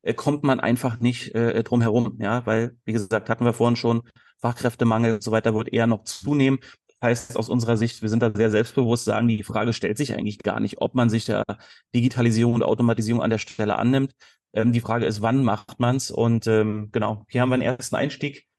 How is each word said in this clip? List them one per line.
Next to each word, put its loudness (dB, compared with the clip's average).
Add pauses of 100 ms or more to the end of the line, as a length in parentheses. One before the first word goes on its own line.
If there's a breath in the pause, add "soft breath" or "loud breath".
äh, -2
kommt -2
man 2
einfach -2
nicht, -2
äh, 0
drum 2
herum, 0
ja, -2
weil, -2
wie -4
gesagt, -2
hatten -2
wir 4
vorhin 2
schon, 0 (340 soft breath)
Fachkräftemangel 0
und -8
so -4
weiter 2
wird -2
eher 2
noch 0
zunehmen. 0 (440 loud breath)
Heißt 0
aus -4
unserer 2
Sicht, -2
wir -4
sind 2
da 2
sehr 2
selbstbewusst, 0
sagen, 0
die 0
Frage -2
stellt -4
sich -4
eigentlich -6
gar -2
nicht, -4
ob -4
man 4
sich 0
der -2 (500 loud breath)
Digitalisierung 2
und 0
Automatisierung 0
an 0
der 0
Stelle -4
annimmt. 0 (400 soft breath)
Ähm, 2
die 2
Frage -2
ist, -2
wann 2
macht -2
man's? 0
Und, 0
ähm, 2
genau, -4
hier 0
haben 2
wir 2
einen 0
ersten -4
Einstieg -6 (120)